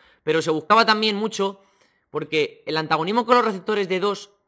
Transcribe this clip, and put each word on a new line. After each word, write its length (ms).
Pero 180
se 100
buscaba 360
también 300
mucho 440
porque 560
el 140
antagonismo 480
con 100
los 80
receptores 460
D 100
dos 300